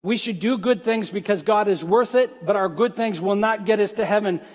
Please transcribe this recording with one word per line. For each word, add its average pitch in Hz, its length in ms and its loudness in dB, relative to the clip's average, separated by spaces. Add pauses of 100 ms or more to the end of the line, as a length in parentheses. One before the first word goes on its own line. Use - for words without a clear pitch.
We 220 140 -2
should 202 240 -6
do 240 160 0
good 226 260 0
things 226 280 -2
because 196 320 -2
God 208 260 2
is 165 160 0
worth 220 300 2
it, 247 320 0
but 208 100 2
our 190 140 0
good 202 260 0
things 214 240 -2
will 196 140 0
not 214 320 0
get 214 120 2
us 202 160 0
to 220 120 -2
heaven. 196 340 0 (140)